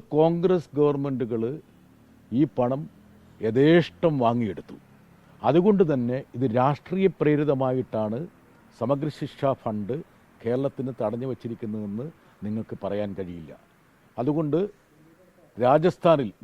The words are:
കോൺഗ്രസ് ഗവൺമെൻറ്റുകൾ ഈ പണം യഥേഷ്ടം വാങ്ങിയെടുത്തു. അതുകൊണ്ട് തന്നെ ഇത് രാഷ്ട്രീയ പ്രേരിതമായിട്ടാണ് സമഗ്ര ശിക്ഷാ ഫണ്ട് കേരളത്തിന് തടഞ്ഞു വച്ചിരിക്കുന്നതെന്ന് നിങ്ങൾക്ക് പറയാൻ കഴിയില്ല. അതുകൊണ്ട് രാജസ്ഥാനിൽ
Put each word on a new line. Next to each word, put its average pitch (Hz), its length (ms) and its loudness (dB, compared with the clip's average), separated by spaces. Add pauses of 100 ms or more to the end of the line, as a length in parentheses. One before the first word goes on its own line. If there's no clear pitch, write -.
(140)
കോൺഗ്രസ് 170 640 2
ഗവൺമെൻറ്റുകൾ 139 640 0 (960)
ഈ 151 40 4 (140)
പണം 127 240 0 (640)
യഥേഷ്ടം 151 680 4 (100)
വാങ്ങിയെടുത്തു. 113 540 -2 (720)
അതുകൊണ്ട് 185 420 4
തന്നെ 123 260 -2 (200)
ഇത് 127 80 0 (140)
രാഷ്ട്രീയ 160 480 0 (120)
പ്രേരിതമായിട്ടാണ് 131 1000 0 (600)
സമഗ്ര 139 280 -2 (120)
ശിക്ഷാ 139 320 -4 (120)
ഫണ്ട് 107 320 -6 (500)
കേരളത്തിന് 135 460 -4 (100)
തടഞ്ഞു 123 300 -4
വച്ചിരിക്കുന്നതെന്ന് 110 760 -8 (380)
നിങ്ങൾക്ക് 107 380 -6
പറയാൻ 101 260 -4 (100)
കഴിയില്ല. 87 320 -12 (720)
അതുകൊണ്ട് 147 380 0 (1040)
രാജസ്ഥാനിൽ 151 680 4 (120)